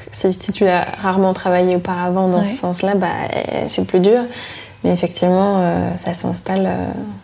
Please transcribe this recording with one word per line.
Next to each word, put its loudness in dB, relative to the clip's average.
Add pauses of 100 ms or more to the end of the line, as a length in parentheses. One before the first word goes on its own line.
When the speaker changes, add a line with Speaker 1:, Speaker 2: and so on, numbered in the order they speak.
(120)
Speaker 1:
si, 0
si -6
tu 2
l'as 4 (160)
rarement 2
travaillé 2
auparavant 0
dans 4
Speaker 2:
Ouais. 4
Speaker 1:
ce -2
sens-là, 0
bah, 2 (260)
eh, -2
c'est -2
plus 2
dur. 6 (640)
Mais 2
effectivement, 2
euh, 0
ça -6
s'installe, -4
euh, -2 (380)